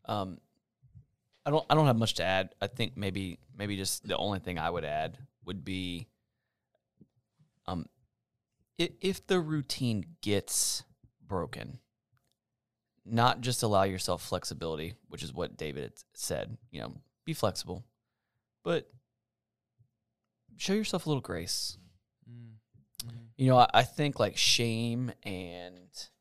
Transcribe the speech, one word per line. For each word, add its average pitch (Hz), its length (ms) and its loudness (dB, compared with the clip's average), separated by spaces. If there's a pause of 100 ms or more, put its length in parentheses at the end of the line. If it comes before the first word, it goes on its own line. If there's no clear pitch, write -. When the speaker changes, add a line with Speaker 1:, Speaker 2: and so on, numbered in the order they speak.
Speaker 1:
Um, 95 380 -4 (1040)
I 147 60 0
don't, 151 180 2
I 147 40 6
don't 156 140 6
have 120 80 6
much 113 200 2
to 85 100 -2
add. 95 360 0
I 98 60 -2
think 117 300 -4
maybe, 95 420 -4 (160)
maybe 101 220 -4
just - 280 -4
the 98 120 -2
only 98 220 -2
thing 87 200 -4
I 80 100 0
would 85 140 -2
add 76 420 -6 (200)
would 92 180 -8
be, 92 460 -6 (1600)
um, 90 220 -6 (920)
i-, 170 220 0
if 185 260 -4
the 185 140 2
routine 135 800 -2
gets - 640 0 (420)
broken, 92 540 -6 (1300)
not 117 340 4
just 123 240 -2
allow 101 200 6
yourself 92 380 0
flexibility, 82 760 -6 (120)
which - 160 -12
is 73 100 -10
what 85 220 -6
David 73 280 -8
had - 100 -12 (200)
said, - 440 -6 (140)
you 67 100 -12
know, 62 120 -10 (300)
be 165 100 -6
flexible, 95 520 -4 (800)
but 170 280 -2 (1700)
show 190 160 0
yourself 208 320 0
a 160 40 0
little 139 120 2
grace. - 560 -6 (520)
Speaker 2:
Mm. 117 280 -18 (480)
Mm-hmm. 117 120 -14 (200)
Speaker 1:
You 131 100 4
know, 127 120 10
I, 120 140 10
I 120 100 10
think, 147 360 -2
like, 104 160 2
shame 117 800 2 (100)
and 90 840 -12 (120)